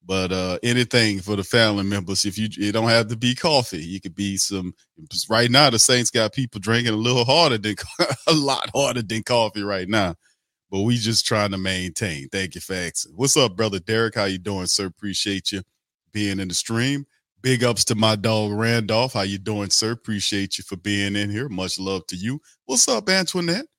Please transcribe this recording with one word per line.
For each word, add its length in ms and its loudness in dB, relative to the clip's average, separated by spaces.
But, 280 -2
uh, 300 -2
anything 580 2
for 160 -4
the 80 -4
family 400 4
members. 400 -2
If 140 -4
you, 100 -2
it 140 -2
don't 160 2
have 200 4
to 80 -6
be 180 0
coffee. 500 0
You 160 -8
could 140 -12
be 220 -4
some, 380 -4
right 220 4
now, 200 6
the 80 0
Saints 320 4
got 220 2
people 280 -6
drinking 340 2
a 20 0
little 280 2
harder 340 6
than, 180 -2
<laughs> 280 -2
a 60 4
lot 420 0
harder 280 0
than 200 -4
coffee 400 0
right 260 -4
now. 260 0
But 120 0
we 140 2
just 300 0
trying 240 2
to 80 -6
maintain. 720 -4
Thank 260 -6
you 60 -12
for 140 -8
asking. 420 -6
What's 200 2
up, 200 4
Brother 240 -2
Derek? 340 -2
How 100 0
you 140 -2
doing, 280 -6
sir? 200 -2
Appreciate 640 -4
you 100 -6
being 260 -2
in 100 -4
the 60 -6
stream. 520 -2
Big 220 2
ups 220 2
to 80 0
my 220 4
dog, 360 0
Randolph. 600 0
How 80 0
you 160 -2
doing, 320 -4
sir? 220 0
Appreciate 680 -4
you 60 -14
for 120 -10
being 400 -2
in 140 -2
here. 180 -4
Much 300 -6
love 300 -4
to 80 -10
you. 240 -4
What's 200 2
up, 220 -2
Antoinette? 580 0